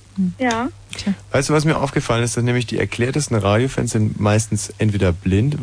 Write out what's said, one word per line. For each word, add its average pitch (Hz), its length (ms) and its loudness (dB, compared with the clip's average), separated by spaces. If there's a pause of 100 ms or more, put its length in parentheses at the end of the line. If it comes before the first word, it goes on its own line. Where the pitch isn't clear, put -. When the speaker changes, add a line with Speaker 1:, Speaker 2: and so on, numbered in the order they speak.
(160)
Speaker 1:
Hm. 185 240 0
Speaker 2:
Ja. 240 300 0 (280)
Speaker 1:
Tja. 196 160 -2 (180)
Speaker 3:
Weißt 139 180 2
du, 151 40 4
was 151 120 2
mir 160 140 2
aufgefallen 127 440 0
ist, 113 140 -2
dass 120 60 0
nämlich 120 220 0
die 113 140 -4
erklärtesten 120 580 -2
Radiofans 117 540 0
sind 110 280 0
meistens 107 600 0
entweder 98 320 2
blind, 104 520 0